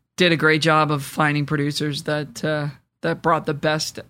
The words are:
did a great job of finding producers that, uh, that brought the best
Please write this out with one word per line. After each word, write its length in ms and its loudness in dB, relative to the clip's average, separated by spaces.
did 160 4
a 40 2
great 260 2
job 280 4
of 140 0
finding 420 0
producers 560 -2
that, 420 -6
uh, 240 -2
that 220 -4
brought 240 2
the 80 -2
best 440 -2